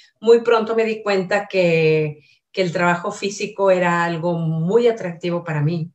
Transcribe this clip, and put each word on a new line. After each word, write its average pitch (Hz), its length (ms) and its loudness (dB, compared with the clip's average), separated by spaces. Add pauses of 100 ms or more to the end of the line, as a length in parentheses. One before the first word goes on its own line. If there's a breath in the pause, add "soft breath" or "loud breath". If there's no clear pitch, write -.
(200 loud breath)
muy 226 220 6
pronto 226 340 0
me 226 80 2
di 220 180 -4
cuenta 196 460 -2
que, 156 720 0 (300 soft breath)
que 190 100 -4
el 175 120 -2
trabajo 175 400 0
físico 196 580 -2
era 175 320 2
algo 170 340 -2
muy 165 500 0
atractivo 175 580 -4
para 151 160 -4
mí. 160 320 -2